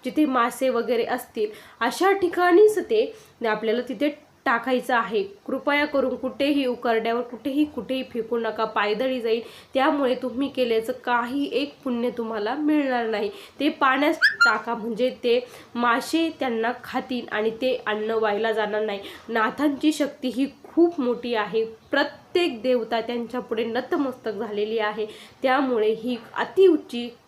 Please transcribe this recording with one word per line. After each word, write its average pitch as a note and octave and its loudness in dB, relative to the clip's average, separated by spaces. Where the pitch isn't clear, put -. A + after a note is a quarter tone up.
जिथे D4+ 2
मासे C4 2
वगैरे A#3 0
असतील A#3 -4
अशा C4 2
ठिकाणीच F#4 6
ते A#3 0
आपल्याला A3 0
तिथे C#4+ -2
टाकायचं B3+ 0
आहे. G#3 0
कृपया C#4+ -2
करून C4+ 0
कुठेही C#4 0
उकरड्यावर, A#3 0
कुठेही, B3+ -2
कुठेही C4 -4
फेकू A#3 -4
नका, A3 -2
पायदळी A3 -2
जाईल. A3+ 0
त्यामुळे C4+ 2
तुम्ही B3+ -4
केल्याचं A#3 0
काही B3 -2
एक C#4+ -2
पुण्य A#3+ -2
तुम्हाला A3+ -4
मिळणार C#4+ 0
नाही. G#3+ -2
ते C#4 2
पाण्यात C#4+ 2
टाका, C6+ 2
म्हणजे A3+ -2
ते B3 0
मासे B3+ 0
त्यांना A#3 0
खातील - -6
आणि G#3+ 0
ते B3+ -2
अन्न G#3+ -2
वाया A3 0
जाणार G#3+ 0
नाही. G3+ -4
नाथांची C4 0
शक्ती C#4+ -2
ही B3 -2
खूप E4+ 2
मोठी A#3+ -2
आहे. A3 0
प्रत्येक C#4 -2
देवता A#3 0
त्यांच्यापुढे A#3 -4
नतमस्तक B3 -2
झालेली G#3+ -2
आहे. G#3+ -2
त्यामुळे B3+ 2
ही A3+ -4
अतिउच्च D#4 4